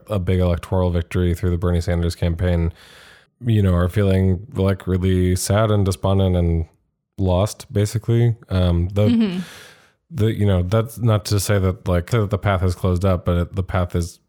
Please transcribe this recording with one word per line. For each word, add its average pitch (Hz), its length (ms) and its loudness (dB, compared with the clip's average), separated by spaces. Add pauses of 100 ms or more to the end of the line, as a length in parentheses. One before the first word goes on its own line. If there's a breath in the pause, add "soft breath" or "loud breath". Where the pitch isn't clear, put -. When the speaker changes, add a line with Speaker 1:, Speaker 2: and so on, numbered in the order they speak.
Speaker 1:
a 107 100 -2
big 92 220 0
electoral 90 500 0
victory 87 440 -2
through 90 140 -2
the 87 80 0
Bernie 87 240 0
Sanders 85 340 -2
campaign, 85 600 -2 (720 loud breath)
you 107 160 2
know, 95 100 4
are 87 160 2
feeling, 95 640 0
like, 95 340 -2
really 92 480 2
sad 104 360 0
and 101 160 2
despondent 95 500 0
and 82 300 0 (500)
lost, 95 560 -2
basically. 113 640 0 (140)
Um, 87 380 2
the, 101 200 0
Speaker 2:
Mm-hmm. 208 300 2 (720 loud breath)
Speaker 1:
the, 110 240 0
you 98 100 0
know, 92 180 2
that's 113 360 -2
not 110 260 0
to 104 160 0
say 101 180 0
that, 92 300 -2
like, 87 220 0
that 110 180 0
the - 100 -2
path 98 240 0
is 90 120 0
closed 90 320 0
up, 90 180 0
but 87 140 0
it, - 180 -4
the 92 60 -4
path 90 340 -4
is 85 220 -6 (100)